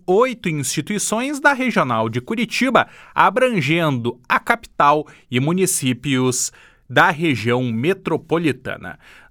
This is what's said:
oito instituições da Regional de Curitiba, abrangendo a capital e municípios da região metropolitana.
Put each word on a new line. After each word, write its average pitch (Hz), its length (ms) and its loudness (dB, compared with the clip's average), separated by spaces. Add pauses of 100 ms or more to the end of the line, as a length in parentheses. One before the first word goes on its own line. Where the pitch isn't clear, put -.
oito 220 440 0
instituições 208 920 -4
da 285 140 4
Regional 156 560 0
de 117 120 -4
Curitiba, 226 680 0 (260)
abrangendo 165 1040 0 (100)
a 226 120 2
capital 151 680 0 (240)
e 123 80 0
municípios 135 1120 0 (380)
da 151 200 4
região 127 520 0
metropolitana. 143 1400 -4 (320)